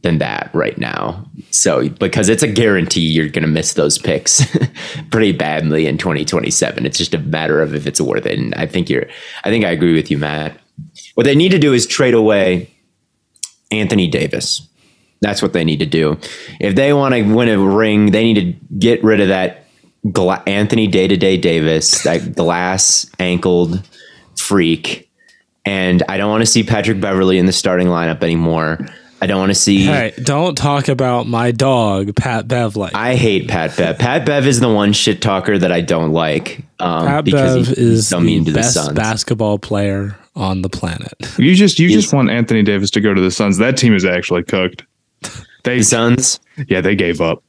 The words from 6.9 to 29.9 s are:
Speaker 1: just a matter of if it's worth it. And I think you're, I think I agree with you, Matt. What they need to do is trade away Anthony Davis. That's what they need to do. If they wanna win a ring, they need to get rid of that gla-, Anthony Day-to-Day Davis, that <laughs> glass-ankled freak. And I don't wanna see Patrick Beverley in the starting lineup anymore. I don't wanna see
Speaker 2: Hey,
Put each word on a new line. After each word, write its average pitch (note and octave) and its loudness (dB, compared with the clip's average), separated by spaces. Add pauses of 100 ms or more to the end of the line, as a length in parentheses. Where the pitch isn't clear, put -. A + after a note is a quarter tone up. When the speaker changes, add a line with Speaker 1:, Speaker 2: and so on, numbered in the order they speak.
Speaker 1:
just - -4
a D#2+ -4
matter D#2 -2
of D2+ -2
if D2 -6
it's C#2 -4
worth - -2
it. - -4
And - -4
I - -4
think F2 -4
you're, - -2 (380)
I G2 0
think A2 2
I F2 0
agree E2 2
with D#2 0
you, D2 0
Matt. D2+ -6 (560)
What A#2 2
they C#3 4
need F3 4
to F#3 4
do D3 4
is B2 2
trade B2+ 2
away G2 2 (1000)
Anthony G2+ 0
Davis. - -4 (540)
That's G#2 -2
what G2+ -2
they E2+ 0
need D#2 0
to D#2+ -2
do. D#2 0 (420)
If G2 -2
they C#3 2
wanna C3 2 (120)
win A#2 2
a G#2+ 2
ring, G#2 4
they G#2+ 2
need A2+ 4
to F2 -6
get A#2 2
rid G#2+ 4
of G2 2
that F#2 -2 (460)
gla-, F#2+ 0
Anthony G#2 0
Day-to-Day F#2+ 2
Davis, D#2+ 0
that - -2
<laughs> - -
glass-ankled F2+ 0 (480)
freak. - -2 (560)
And F#2 0
I G2 -6
don't G#2 -2
wanna A2 2
see A2+ 2
Patrick G#2 -2
Beverley F#2+ 2
in F2+ 2
the F#2 2
starting F2+ 0
lineup E2 -2
anymore. E2 0 (440)
I G2 -2
don't F#2+ -2
wanna F#2+ 0
see G2 2
Speaker 2:
Hey, A2 0 (100)